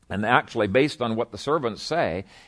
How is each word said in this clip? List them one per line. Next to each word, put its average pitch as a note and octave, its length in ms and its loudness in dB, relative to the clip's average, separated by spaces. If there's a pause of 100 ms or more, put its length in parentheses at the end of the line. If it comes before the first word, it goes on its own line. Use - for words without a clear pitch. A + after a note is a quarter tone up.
And G2+ 160 -4
actually, A2+ 440 2
based C3 340 2
on A2+ 140 -2
what A#2 160 -4
the G#2 60 -10
servants C3 440 -2
say, G#2 420 -2 (240)